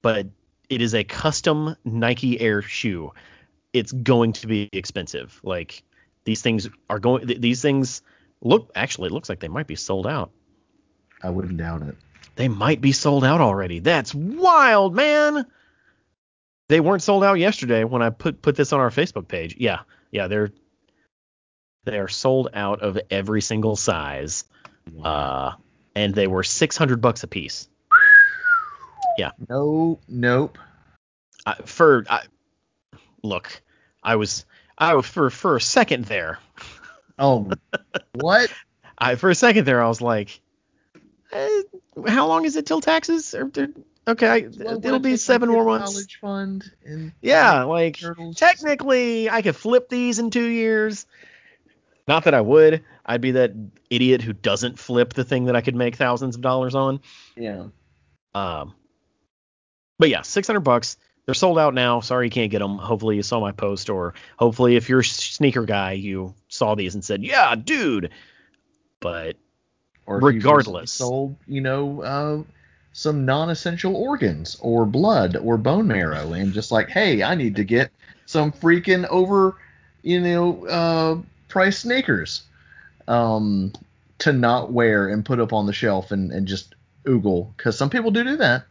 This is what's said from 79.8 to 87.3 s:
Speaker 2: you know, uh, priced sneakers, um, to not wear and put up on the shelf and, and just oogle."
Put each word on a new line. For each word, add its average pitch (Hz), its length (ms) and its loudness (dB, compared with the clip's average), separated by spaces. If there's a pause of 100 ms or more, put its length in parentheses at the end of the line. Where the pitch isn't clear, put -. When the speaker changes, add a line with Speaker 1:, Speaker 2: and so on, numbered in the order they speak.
Speaker 2:
you 180 180 0
know, 175 460 0
uh, 165 520 0 (300)
priced 196 340 2
sneakers, 233 640 -2 (640)
um, 107 640 0 (480)
to 151 140 2
not 120 380 0
wear 110 380 2
and 104 140 -2
put 123 160 -2
up 113 140 -2
on 104 140 -2
the 101 60 -4
shelf 98 380 -2
and, 95 200 -4
and 95 160 -4
just 95 260 -8 (320)
oogle." 101 520 0